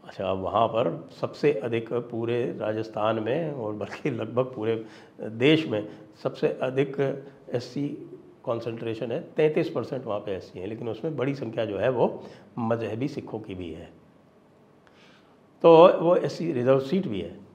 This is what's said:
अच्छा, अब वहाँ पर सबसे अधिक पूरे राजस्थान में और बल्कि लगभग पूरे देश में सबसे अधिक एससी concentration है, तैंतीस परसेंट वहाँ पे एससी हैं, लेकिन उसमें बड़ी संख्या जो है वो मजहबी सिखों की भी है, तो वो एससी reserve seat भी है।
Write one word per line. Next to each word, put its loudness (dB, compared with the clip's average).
अच्छा, -8
अब 0
वहाँ 2
पर -2
सबसे 0
अधिक -4
पूरे -2
राजस्थान -2
में -2
और -6
बल्कि -6
लगभग -2
पूरे -2
देश 4
में -2
सबसे -2
अधिक 0
एससी -4
concentration -4
है, -4
तैंतीस 4
परसेंट -4
वहाँ -4
पे -6
एससी -10
हैं, -8
लेकिन -6
उसमें -6
बड़ी -2
संख्या -4
जो -4
है 2
वो 0
मजहबी -2
सिखों -8
की -12
भी -10
है, -14
तो 10
वो 4
एससी -2
reserve 4
seat 0
भी -4
है। -10